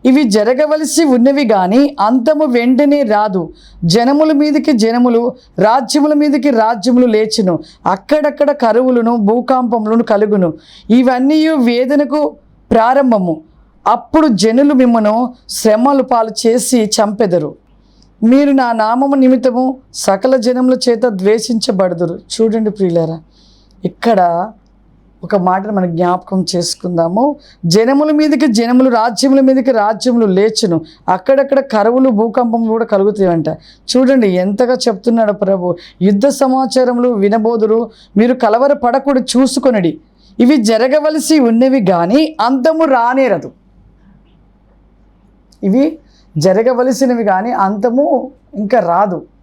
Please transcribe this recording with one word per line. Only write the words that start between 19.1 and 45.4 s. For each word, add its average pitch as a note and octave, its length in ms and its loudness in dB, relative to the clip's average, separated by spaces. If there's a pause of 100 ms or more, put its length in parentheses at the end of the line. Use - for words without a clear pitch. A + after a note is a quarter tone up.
నిమిత్తము B3+ 640 0 (180)
సకల G#3 420 0
జనముల B3+ 400 0 (120)
చేత A#3 200 0
ద్వేషించబడుదురు." F#3+ 1080 -2 (140)
చూడండి A3 380 -2
ప్రియులారా, E3+ 500 -2 (640)
ఇక్కడ F#3 640 0 (760)
ఒక F#3+ 120 -4
మాటను F#3+ 360 -2
మనం F3+ 240 -4
జ్ఞాపకం F3+ 480 -2 (120)
చేసుకుందాము. F3+ 800 -2 (300)
"జనముల B3+ 440 2
మీదకి D4+ 360 2
జనములు, B3 440 2
రాజ్యముల A#3+ 500 0
మీదకి C4 300 2
రాజ్యములు A3+ 560 0
లేచును. G3+ 540 0 (280)
అక్కడక్కడ C4+ 520 0
కరువులు, B3+ 500 0
భూకంపములు A3+ 580 -2
కూడా A3 160 -2
కలుగుతాయంట." F#3+ 640 0 (480)
చూడండి B3+ 320 2
ఎంతగా G3+ 460 0
చెప్తున్నాడు A3+ 580 -2
ప్రభు. F#3 440 -2 (260)
"యుద్ధ G3+ 240 2
సమాచారములు B3+ 840 0
వినబోదురు, A3 840 0 (260)
మీరు A#3 180 2
కలవరపడకుండా C4 880 0 (140)
చూసుకొనుడి. B3 640 0 (400)
ఇవి B3+ 160 4
జరగవలసి C4+ 840 0
ఉన్నవి B3 520 2
గాని G#3 500 0
అంతము C4+ 440 0
రానేరదు." A#3+ 680 -2 (2000)